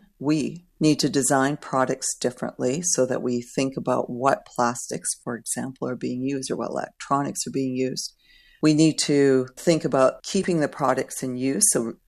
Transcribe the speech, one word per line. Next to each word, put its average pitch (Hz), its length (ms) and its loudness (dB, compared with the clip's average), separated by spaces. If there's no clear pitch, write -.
We 151 460 -2
need 151 180 6
to 147 100 2
design 139 480 2
products - 640 -2
differently 127 600 -4
so 131 240 2
that 131 160 -2
we 123 200 -2
think 135 360 -4
about 127 320 -2
what 123 360 0
plastics, 123 640 -4
for 120 140 -6
example, 127 500 -8
are 127 80 -6
being 123 260 -6
used 135 300 -4
or 92 60 -2
what - 140 -4
electronics - 760 -4
are 123 40 -8
being 131 240 -2
used. 131 380 -4
We 156 120 6
need 156 260 4
to 135 480 4
think 165 280 2
about 131 380 2
keeping 180 360 0
the 147 80 2
products 131 560 -2
in 127 140 -6
use, 135 340 0
so 117 220 -2